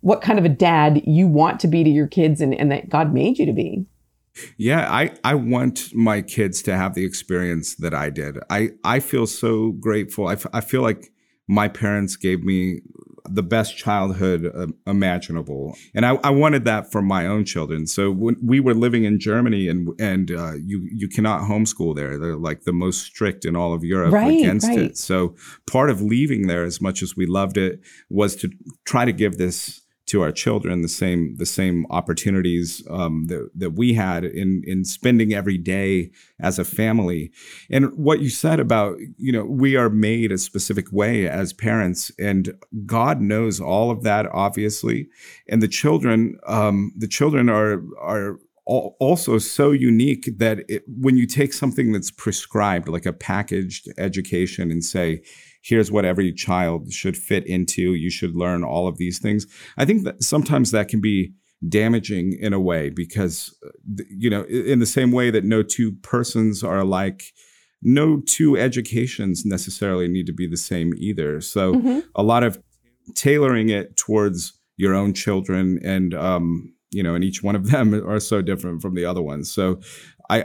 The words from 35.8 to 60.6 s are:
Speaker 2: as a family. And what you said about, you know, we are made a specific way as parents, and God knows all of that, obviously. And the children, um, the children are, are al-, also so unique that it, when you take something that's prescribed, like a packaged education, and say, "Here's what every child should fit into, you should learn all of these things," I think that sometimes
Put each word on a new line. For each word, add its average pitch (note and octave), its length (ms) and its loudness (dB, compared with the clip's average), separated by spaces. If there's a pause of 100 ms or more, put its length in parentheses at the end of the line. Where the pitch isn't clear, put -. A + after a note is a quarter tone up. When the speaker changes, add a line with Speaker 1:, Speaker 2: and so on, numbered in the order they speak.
Speaker 2:
as F#2 180 -2
a F#2 60 -2
family. G2 640 0 (400)
And C3+ 160 4 (100)
what D3+ 240 2
you D3 100 0
said D#3+ 300 0
about, A2 360 2 (200)
you C3 160 -2
know, A2 120 0
we C3+ 320 2
are A#2+ 140 4
made G#2+ 420 2
a F#2+ 60 -2
specific G2 540 -4
way G#2 360 0
as E2+ 240 -4
parents, A2 640 -2
and F#2+ 340 0 (340)
God B2 340 0
knows G#2+ 400 0
all G2 300 0
of A2 120 -4
that, G#2+ 300 0
obviously. G2+ 760 -2 (400)
And A2+ 140 0
the G#2+ 60 4
children, B2 800 2
um, G#2 500 0
the A2 120 -6
children C#3+ 400 2
are, G#2+ 340 2 (180)
are G2 380 -4 (300)
al-, - 320 -2
also C3+ 380 4
so C#3+ 320 2
unique B2+ 580 4 (100)
that A2 200 2 (100)
it, G#2+ 180 -6
when C3 300 2
you A#2+ 100 4
take C#3 260 0
something B2 400 0
that's G2 180 -4
prescribed, G2 800 -2
like E2+ 180 -6
a F2+ 60 -2
packaged G2 760 -6 (100)
education, F#2 720 -4
and E2 140 -4
say, E2 380 -2 (400)
"Here's A2 300 2
what G2+ 120 2
every F2+ 280 0
child F2 600 -2
should F#2 240 -4
fit - 300 -2
into, F#2 480 -2
you E2+ 160 -4
should F2 240 -6
learn F2 300 -2
all D#2+ 240 -2
of E2+ 100 -4
these F2+ 200 -4
things," G#2 280 -2 (300)
I - 80 2
think G3 200 2
that - 180 -6
sometimes C#3+ 480 2